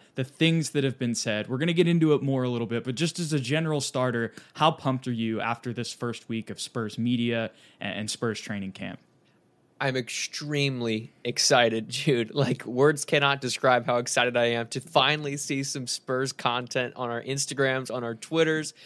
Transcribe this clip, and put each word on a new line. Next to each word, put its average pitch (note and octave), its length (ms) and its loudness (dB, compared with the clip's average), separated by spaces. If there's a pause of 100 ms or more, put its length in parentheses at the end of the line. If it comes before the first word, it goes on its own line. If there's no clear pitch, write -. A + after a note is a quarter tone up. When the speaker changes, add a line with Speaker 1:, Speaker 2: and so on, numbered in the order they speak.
(140)
Speaker 1:
the C3+ 80 -2
things D#3+ 480 0
that C#3 140 0
have C3+ 120 -2
been A#2 200 -2
said? G#2+ 320 -2
We're B2+ 100 -2
gonna E3 140 0
get E3+ 160 4
into D#3+ 260 6
it C#3+ 80 2
more C3+ 220 0
a B2+ 40 0
little A#2+ 200 -2
bit, A2+ 160 -2
but C3 100 -4
just D#3+ 240 -2
as E3 140 -6
a D3 80 2
general D3+ 400 -2
starter, B2 520 -2 (220)
how D#3 160 4
pumped C3 380 -2
are B2 40 -2
you A2+ 280 -2
after A#2 320 -6
this A2+ 200 -8
first - 360 -8
week A2+ 220 -6
of G2 100 -10
Spurs A2 360 -6
media A#2 540 0 (300)
and, F#2+ 180 -6
and G#2+ 120 -6
Spurs A2+ 300 -4
training G2 300 -8
camp? F#2+ 300 -12 (840)
Speaker 2:
I'm C3+ 140 2
extremely C3 1120 0 (140)
excited, A#2 640 4
<laughs> - 160 -6
dude. A#2+ 300 2
Like, C#3 320 0
words C#3 400 4
cannot C#3 340 2
describe B2 460 2
how B2 100 2
excited B2 400 2
I A#2+ 120 4
am A#2 200 -2
to - 140 -8
finally C#3+ 560 2
see C#3 240 -2
some C3+ 240 -8
Spurs C3 460 -4
content B2 640 -4
on B2 120 -4
our A#2 140 -4
Instagrams, C3 680 -2
on B2 140 -4
our A#2 100 -4
Twitters. D#3 600 0 (120)